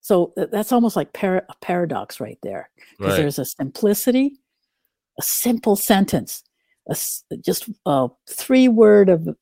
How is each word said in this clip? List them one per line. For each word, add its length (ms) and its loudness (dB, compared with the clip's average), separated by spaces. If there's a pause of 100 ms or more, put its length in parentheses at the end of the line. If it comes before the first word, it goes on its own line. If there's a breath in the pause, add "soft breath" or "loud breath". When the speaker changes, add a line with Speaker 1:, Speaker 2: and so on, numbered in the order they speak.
Speaker 1:
So 340 0
th-, 160 -6
that's 200 -4
almost 240 2
like 180 -4
par-, 340 -2
a 140 -20
paradox 580 -6
right 220 -12
there, 280 -12 (280 soft breath)
'cause 140 -4
Speaker 2:
Right. 60 2
Speaker 1:
there's 200 -2
a 80 -6
simplicity, 960 -2 (800)
a 20 -10
simple 540 0
sentence, 680 0 (440)
a 60 -6
s-, 300 -10 (220)
just 240 -4 (160)
a 220 0 (200)
three-word 840 4
of 200 2 (120)